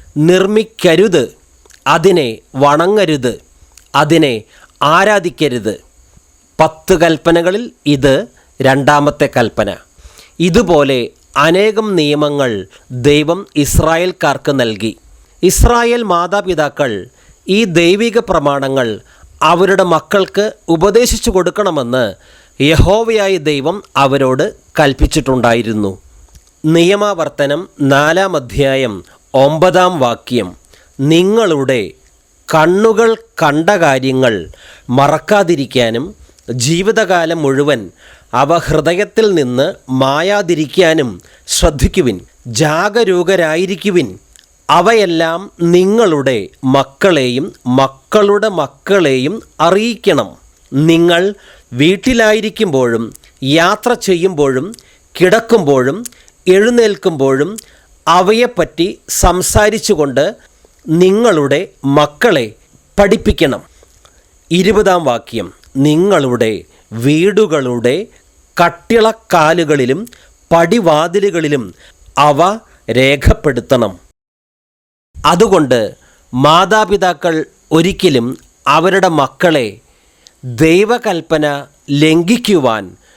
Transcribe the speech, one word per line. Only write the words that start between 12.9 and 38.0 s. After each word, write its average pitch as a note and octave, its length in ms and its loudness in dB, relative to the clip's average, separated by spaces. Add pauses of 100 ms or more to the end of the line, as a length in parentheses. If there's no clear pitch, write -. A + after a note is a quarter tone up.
ദൈവം D3 560 0 (100)
ഇസ്രായേൽക്കാർക്ക് D#3 1040 -2
നൽകി. A2 360 -4 (460)
ഇസ്രായേൽ A#3+ 600 2
മാതാപിതാക്കൾ E3+ 1040 -4 (420)
ഈ G#3 160 2
ദൈവിക F#3+ 540 0
പ്രമാണങ്ങൾ C#3 840 -2 (420)
അവരുടെ F3+ 400 2
മക്കൾക്ക് F#3+ 720 -2 (160)
ഉപദേശിച്ചു G#3 640 0
കൊടുക്കണമെന്ന് D#3 840 -2 (460)
യഹോവയായ G3 760 2
ദൈവം D3+ 460 -4 (140)
അവരോട് C3+ 580 0 (260)
കൽപ്പിച്ചിട്ടുണ്ടായിരുന്നു. A#2 1200 -2 (640)
നിയമാവർത്തനം E3+ 1040 0 (120)
നാലാം D#3 560 0
അധ്യായം C3 680 -4 (300)
ഒമ്പതാം E3 640 2
വാക്യം, A#2 560 -4 (440)
"നിങ്ങളുടെ D3+ 920 0 (640)
കണ്ണുകൾ G#3 640 2 (260)
കണ്ട D#3 280 0
കാര്യങ്ങൾ C3 800 0 (420)
മറക്കാതിരിക്കാനും C#3+ 1200 0 (360)
ജീവിതകാലം E3+ 920 -2
മുഴുവൻ C3+ 480 -2 (440)